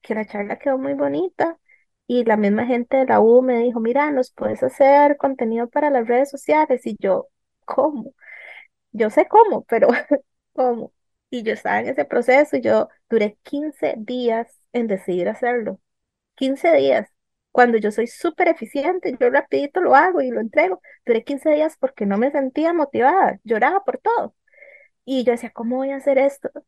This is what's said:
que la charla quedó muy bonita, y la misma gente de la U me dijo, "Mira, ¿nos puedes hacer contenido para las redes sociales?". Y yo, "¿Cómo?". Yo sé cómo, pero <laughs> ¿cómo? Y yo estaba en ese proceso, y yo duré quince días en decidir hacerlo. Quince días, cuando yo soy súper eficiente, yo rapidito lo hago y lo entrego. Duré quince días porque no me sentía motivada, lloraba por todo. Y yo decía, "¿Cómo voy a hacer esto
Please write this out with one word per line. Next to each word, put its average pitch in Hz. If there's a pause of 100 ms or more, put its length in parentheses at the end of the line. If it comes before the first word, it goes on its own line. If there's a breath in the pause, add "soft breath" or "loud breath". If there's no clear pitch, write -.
que -
la 214
charla 208
quedó 269
muy 277
bonita, 302 (480 soft breath)
y 240
la 220
misma 208
gente 240
de 262
la 220
U 233
me 254
dijo, 233
"Mira, 262
¿nos 262
puedes -
hacer 285
contenido 240
para 294
las 240
redes 254
sociales?". 302
Y 220
yo, 185 (360)
"¿Cómo?". 285 (760 loud breath)
Yo 220
sé 330
cómo, 403
pero 220
<laughs> 247 (300)
¿cómo? 247 (380)
Y 247
yo 220
estaba 208
en 240
ese 277
proceso, 262
y 254
yo 220 (220 soft breath)
duré 214
quince 294
días 233 (240)
en 240
decidir 190
hacerlo. 220 (560)
Quince 277
días, 269 (480)
cuando 240
yo 208
soy 226
súper 349
eficiente, 330
yo 247
rapidito 277
lo 269
hago 330
y 254
lo 226
entrego. 302 (240 soft breath)
Duré 226
quince 285
días 302
porque 262
no 196
me 247
sentía 302
motivada, 277
lloraba 247
por -
todo. - (680 soft breath)
Y 254
yo 240
decía, 240
"¿Cómo 233
voy 269
a 277
hacer 269
esto 277 (180)